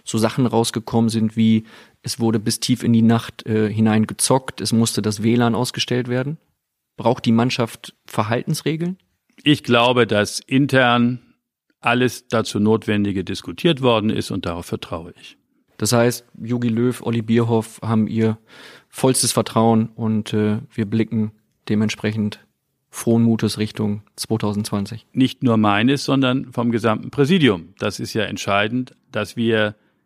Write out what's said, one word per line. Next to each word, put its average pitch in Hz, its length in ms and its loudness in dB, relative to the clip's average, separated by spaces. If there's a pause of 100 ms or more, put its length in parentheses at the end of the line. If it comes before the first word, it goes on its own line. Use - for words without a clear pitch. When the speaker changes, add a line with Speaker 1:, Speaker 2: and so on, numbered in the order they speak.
Speaker 1:
so - 160 -4
Sachen 113 280 2
rausgekommen 113 640 0
sind 110 260 -2
wie, 110 280 4 (380)
es - 180 -8
wurde 113 180 0
bis 113 220 -4
tief 123 220 -2
in 120 100 2
die 113 100 4
Nacht, 113 440 0
äh, 107 220 0
hinein 107 380 2
gezockt, - 540 -2
es 107 120 -4
musste 113 300 0
das 104 200 -4
W 117 120 2
lan 117 200 2
ausgestellt 123 540 -4
werden? 131 300 -4 (580)
Braucht 113 300 0
die 117 60 4
Mannschaft 113 600 -2 (120)
Verhaltensregeln? 147 920 -4 (460)
Speaker 2:
Ich 147 200 2
glaube, 120 440 4
dass 104 340 0
intern 127 800 2 (600)
alles 120 480 0
dazu 113 300 -2
Notwendige 104 640 0
diskutiert 127 600 -2
worden 110 260 2
ist - 220 -4
und 101 160 -6
darauf 87 180 -6
vertraue 87 560 -10
ich. - 160 -20 (400)
Speaker 1:
Das 107 160 -2
heißt, 120 320 2 (160)
Jogi 120 280 -4
Löw, 117 340 -2
Olli 117 180 -2
Bierhoff 113 640 0
haben 110 240 2
ihr 110 320 0 (500)
vollstes - 440 0
Vertrauen 113 600 2
und, 110 380 -4
äh, 107 280 0 (120)
wir 110 140 -4
blicken 107 460 -2 (360)
dementsprechend 107 720 -2 (480)
frohen 117 340 0
Mutes 110 360 0
Richtung 107 440 -6 (140)
zweitausendzwanzig. 107 960 -6
Speaker 2:
Nicht 131 300 0
nur 117 160 2
meines, 107 460 2
sondern 135 480 -2
vom 120 200 -2
gesamten 113 380 -2
Präsidium. 135 680 2
Das 104 220 -6
ist - 140 -10
ja 107 100 0
entscheidend, 104 720 -2 (160)
dass 104 240 -6
wir 110 400 0 (300)